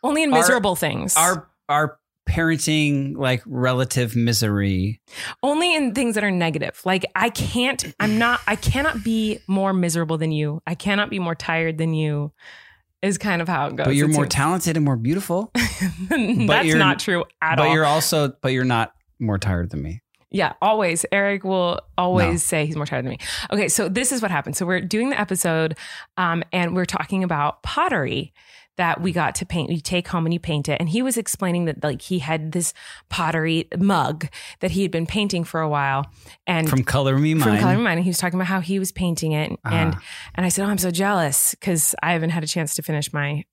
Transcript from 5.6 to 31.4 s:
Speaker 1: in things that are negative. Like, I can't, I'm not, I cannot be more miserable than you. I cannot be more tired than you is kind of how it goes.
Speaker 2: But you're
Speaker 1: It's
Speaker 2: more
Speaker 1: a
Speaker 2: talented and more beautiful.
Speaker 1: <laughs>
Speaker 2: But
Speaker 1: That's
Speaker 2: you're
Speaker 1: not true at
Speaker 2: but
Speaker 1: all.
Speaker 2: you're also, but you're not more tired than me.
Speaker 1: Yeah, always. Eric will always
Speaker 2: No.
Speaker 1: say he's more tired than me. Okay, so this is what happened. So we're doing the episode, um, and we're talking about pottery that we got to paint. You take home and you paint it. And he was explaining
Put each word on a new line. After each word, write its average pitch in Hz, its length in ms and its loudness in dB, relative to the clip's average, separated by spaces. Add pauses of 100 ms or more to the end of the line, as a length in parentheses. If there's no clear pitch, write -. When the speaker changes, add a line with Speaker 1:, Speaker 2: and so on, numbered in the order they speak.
Speaker 1:
in 269 180 0
things 233 220 0
that 214 80 0
are 202 80 2
negative. 165 540 -2
Like, 185 200 0 (100)
I 226 140 2
can't, - 720 -2
I'm 214 180 2
not, 233 300 2
I 208 80 0
cannot 269 480 -2
be 220 440 0
more 190 260 2
miserable 170 440 0
than 160 140 0
you. 151 340 -2
I 170 100 -4
cannot 202 340 0
be 196 100 -4
more 170 160 -2
tired 165 420 -2
than 160 160 0
you 151 380 -2 (720)
is 190 160 0
kind 180 240 -2
of 165 60 -2
how 147 200 0
it 147 80 -6
goes. 147 120 0
Speaker 2:
But 139 80 4
you're 147 120 4
Speaker 1:
It's 156 80 4
Speaker 2:
more 143 100 4
Speaker 1:
a - 40 -6
Speaker 2:
talented 160 480 2
and 151 80 2
more 139 120 2
beautiful. 175 580 -2
Speaker 1:
<laughs> 240 60 2 (480)
Speaker 2:
But 226 380 2
Speaker 1:
That's 208 200 4
Speaker 2:
you're 156 100 4
Speaker 1:
not 185 220 4
true 175 260 -2 (160)
at 160 160 0
Speaker 2:
but 151 100 4
Speaker 1:
all. 160 60 4
Speaker 2:
you're 156 120 4
also, 151 560 2
but 131 120 -2
you're 127 100 0
not 120 300 0 (260)
more 107 200 0
tired 87 320 -2
than 73 100 -6
me. 80 200 -8 (280)
Speaker 1:
Yeah, 190 320 0
always. 190 500 2
Eric 196 320 0
will 185 380 0 (160)
always 180 360 2
Speaker 2:
No. 170 40 0
Speaker 1:
say 156 280 0
he's 151 100 -4
more 147 100 -4
tired 127 200 -4
than 131 60 -4
me. - 60 -8 (340)
Okay, 208 160 0
so 190 220 0
this 247 220 -2
is 254 100 -2
what 208 100 -2
happened. 143 240 -2
So 185 100 -2
we're 180 160 0
doing 214 280 -2
the 269 100 -2
episode, 160 580 0 (400)
um, 170 260 0 (100)
and 180 220 0
we're 180 100 0
talking 190 380 -2
about 151 400 -2
pottery 196 680 -2 (440)
that 170 240 0
we 180 100 0
got 165 240 0
to 185 100 -4
paint. 170 260 -4
You 170 100 -2
take 180 260 -2
home 165 180 0
and 170 80 0
you 170 60 -2
paint 151 300 -4
it. 147 100 0
And 170 100 0
he 220 120 0
was 254 160 0
explaining 175 480 -2